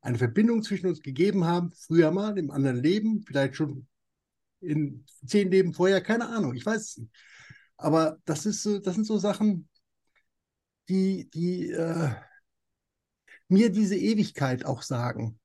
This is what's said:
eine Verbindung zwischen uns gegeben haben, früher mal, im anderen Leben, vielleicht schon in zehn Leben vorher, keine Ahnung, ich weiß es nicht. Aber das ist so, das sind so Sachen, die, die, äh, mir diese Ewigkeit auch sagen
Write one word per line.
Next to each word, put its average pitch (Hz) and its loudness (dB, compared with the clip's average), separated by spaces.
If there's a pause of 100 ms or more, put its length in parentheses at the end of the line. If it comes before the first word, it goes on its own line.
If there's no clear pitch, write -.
eine 117 -4
Verbindung 214 2
zwischen 185 -4
uns 175 -4
gegeben 175 0
haben, 175 0
früher 160 4
mal, 202 -2
im 147 -4
anderen 139 0
Leben, 208 0
vielleicht 135 -2
schon 143 -6 (760)
in 151 -4 (220)
zehn 196 2
Leben 180 4
vorher, 190 4
keine 233 -2
Ahnung, 202 -2
ich 123 -8
weiß 214 -2
es - -16
nicht. - -16 (640)
Aber 160 2
das 151 -4
ist 208 -4
so, 208 -2
das 185 -4
sind 214 0
so 214 0
Sachen, 202 0 (1200)
die, 190 0
die, 175 -4
äh, 165 -2 (1400)
mir 202 6
diese 202 2
Ewigkeit 175 0
auch 131 -6
sagen 117 -6